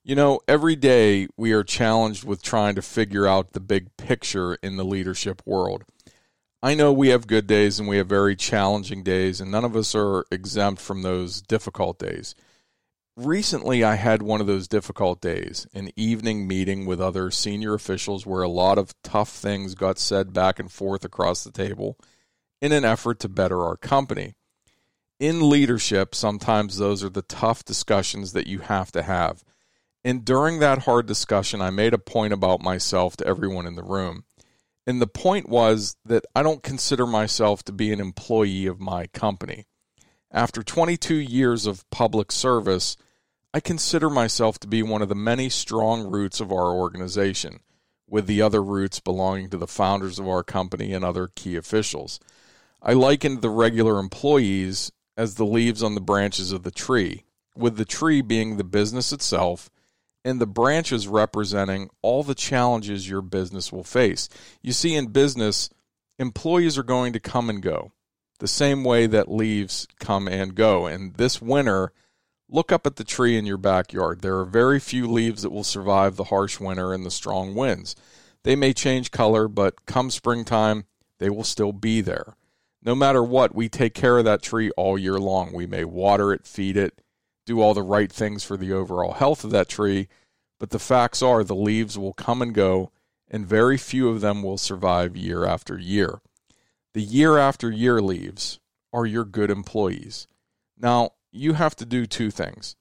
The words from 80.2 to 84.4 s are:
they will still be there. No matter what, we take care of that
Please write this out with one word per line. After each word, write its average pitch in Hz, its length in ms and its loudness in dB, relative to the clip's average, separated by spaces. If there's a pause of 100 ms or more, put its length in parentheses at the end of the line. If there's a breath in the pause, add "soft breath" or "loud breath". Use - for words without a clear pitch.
they 95 100 0
will 104 160 -4
still 104 260 -2
be 110 300 0
there. - 340 -6 (480)
No 117 100 0
matter 135 300 4
what, 123 320 4
we 113 140 -2
take 117 240 0
care 123 240 4
of 117 80 4
that 104 160 4